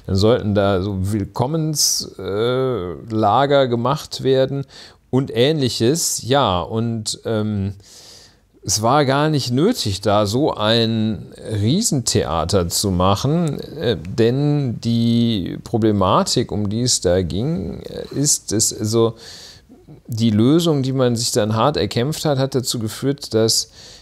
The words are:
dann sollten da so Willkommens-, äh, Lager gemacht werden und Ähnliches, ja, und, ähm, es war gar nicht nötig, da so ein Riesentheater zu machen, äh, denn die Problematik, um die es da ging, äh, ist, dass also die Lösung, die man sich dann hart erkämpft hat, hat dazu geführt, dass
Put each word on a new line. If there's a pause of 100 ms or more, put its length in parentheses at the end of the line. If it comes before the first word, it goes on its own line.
dann
sollten
da
so
Willkommens-,
äh, (160)
Lager
gemacht
werden (420)
und
Ähnliches,
ja,
und,
ähm, (920)
es
war
gar
nicht
nötig,
da
so
ein (180)
Riesentheater
zu
machen,
äh,
denn
die
Problematik,
um
die
es
da
ging,
äh,
ist,
dass
also (960)
die
Lösung,
die
man
sich
dann
hart
erkämpft
hat,
hat
dazu
geführt,
dass (320)